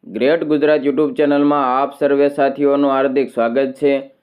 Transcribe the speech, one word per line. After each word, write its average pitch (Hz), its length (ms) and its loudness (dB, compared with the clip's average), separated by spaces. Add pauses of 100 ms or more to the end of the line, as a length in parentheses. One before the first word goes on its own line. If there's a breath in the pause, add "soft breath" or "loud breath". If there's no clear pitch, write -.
(160)
ગ્રેટ 151 340 0
ગુજરાત 151 380 2
YouTube 143 320 -2
ચેનલમાં 143 500 2
આપ 135 300 -2
સર્વે 143 360 2
સાથીઓનું 139 580 0
હાર્દિક 135 420 0
સ્વાગત 123 440 0
છે. 143 140 2 (280)